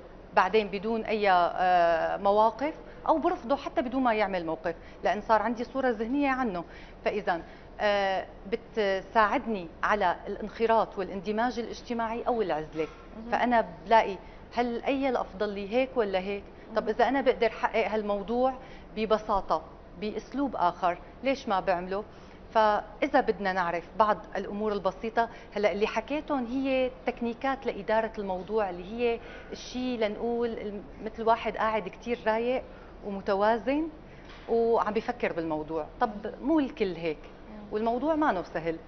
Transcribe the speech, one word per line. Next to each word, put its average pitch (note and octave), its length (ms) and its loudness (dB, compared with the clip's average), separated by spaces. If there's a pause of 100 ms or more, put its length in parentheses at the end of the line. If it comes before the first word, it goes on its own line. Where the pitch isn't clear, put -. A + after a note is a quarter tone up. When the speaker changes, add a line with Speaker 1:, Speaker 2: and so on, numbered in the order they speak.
(360)
Speaker 1:
بعدين G3+ 320 6
بدون G#3 360 -2
أي، G#3 260 2
آه، E3+ 880 6
مواقف، G#3+ 580 4 (340)
أو D#4+ 100 6
برفضه C#4+ 380 0
حتى - 260 -2
بدون B3+ 200 0
ما A#3+ 120 4
يعمل F#3+ 320 0
موقف، D#3+ 280 -2 (300)
لأن F#3+ 160 2
صار G#3+ 220 4
عندي A#3 220 -2
صورة C4 240 0
ذهنية B3 420 2
عنه. A3+ 340 0 (400)
فإذاً، G3 360 0 (400)
آه، G3 460 2 (240)
بتساعدني G#3 1160 2 (140)
على F#3+ 340 4 (100)
الانخراط G#3+ 720 2
والاندماج G#3 600 -2
الاجتماعي A3+ 640 -6
أو A#3 200 0
العزلة. D#3 440 -2 (300)
Speaker 2:
مهم. A3+ 140 -8
Speaker 1:
فأنا A3+ 360 4 (200)
بلاقي G#3+ 300 6 (380)
هل A#3 280 0
أي C#4 260 2
الأفضل G#3 400 0
لي G3+ 240 -6
هيك C4 240 2
ولا G3+ 220 2
هيك؟ G3+ 260 -4 (320)
طب G#3+ 60 2
Speaker 2:
مهم. A3 120 0
Speaker 1:
إذا A3+ 140 6
أنا C4+ 120 2
بقدر A3+ 280 4
حقق A3 400 0
هالموضوع G#3 640 0 (440)
ببساطة G#3 680 2 (380)
بأسلوب G#3+ 560 -4
آخر، F3 420 2 (240)
ليش C4 260 0
ما F#3+ 120 2
بعمله؟ F#3 440 -2 (500)
فإذا A3 680 4
بدنا G3 320 0
نعرف E3+ 320 0 (140)
بعض G#3 200 4 (180)
الأمور G#3 360 -4
البسيطة، A3 560 -2 (280)
هلأ G3+ 160 2
اللي G3+ 140 0
حكيتهم C4+ 600 -2
هي C4 440 0 (160)
تكنيكات A#3+ 600 -4
لإدارة G#3+ 520 0
الموضوع، G3 520 -2
اللي F3 140 -8
هي A#3 360 -2 (320)
الشيء B3+ 460 -6
لنقول A#3 500 0
الم-، G#3 340 -6 (220)
مثل A3 180 -8
واحد A3+ 340 2
قاعد G#3+ 320 0
كتير A#3+ 380 -6
رايق A#3 360 0 (440)
ومتوازن G#3 840 2 (600)
وعم A3+ 440 4
بيفكر A3 400 -2
بالموضوع. D#3 540 -2 (140)
طب A3 100 2 (320)
مو D4+ 160 4
الكل G#3+ 360 0
هيك، D#3+ 240 -2 (320)
Speaker 2:
مم. G#3+ 60 -14 (160)
Speaker 1:
والموضوع A#3+ 420 0
ما D4+ 180 4
نو F3+ 100 0
سهل، E3 460 -4